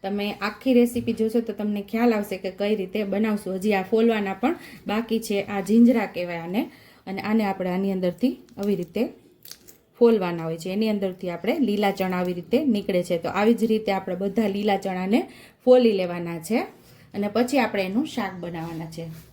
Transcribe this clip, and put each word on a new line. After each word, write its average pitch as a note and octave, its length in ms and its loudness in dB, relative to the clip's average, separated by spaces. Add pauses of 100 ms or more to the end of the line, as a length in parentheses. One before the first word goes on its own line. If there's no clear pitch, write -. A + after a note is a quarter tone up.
તમે G3+ 240 -4 (220)
આખી B3+ 260 0
રેસીપી A#3+ 460 4
જોશો A3 220 2
તો A3 120 -6
તમને G#3 360 -4
ખ્યાલ A#3 240 2
આવશે G3+ 240 -2
કે F#3+ 220 -6
કઈ G#3 220 0
રીતે F#3 240 -4
બનાવશું. G3+ 520 -2
હજી G#3 160 0
આ F#3+ 100 2
ફોલવાના G#3+ 580 2
પણ D#4+ 140 0 (340)
બાકી A3+ 300 -2
છે. G#3 180 -4 (160)
આ G3 160 -2
જીંજરા A#3 380 6
કહેવાય E3+ 360 -8
આને. F3+ 180 -4 (440)
અને F#3+ 160 -8
આને G#3+ 240 0
આપણે F#3+ 280 -2
આની F#3+ 220 0
અંદરથી F#3 360 0 (280)
આવી G3+ 220 0
રીતે F3 200 -4 (960)
ફોલવાના F3+ 500 4
હોય E3 160 -6
છે. F#3 120 -8
એની A3 200 0
અંદરથી F#3 400 -4
આપણે A3+ 220 -2 (120)
લીલા G3+ 280 2
ચણા F#3 240 -2
આવી F3+ 180 -2
રીતે G3+ 180 -2 (180)
નીકળે G3 340 0
છે. F3 140 0
તો E3 60 -2 (100)
આવી A3+ 200 6
જ A3 140 2
રીતે G#3+ 240 0
આપણે F#3+ 240 -6
બધા G3+ 340 0
લીલા G3+ 300 0
ચણાને F#3+ 340 0 (460)
ફોલી B3 360 8
લેવાના F3 460 -6
છે B3 160 0 (500)
અને G3+ 220 -2
પછી B3+ 300 2
આપણે G3 240 -2
એનું B3 260 0
શાક G3 180 -4 (100)
બનાવવાના E3 520 -8
છે. E3 140 -10 (240)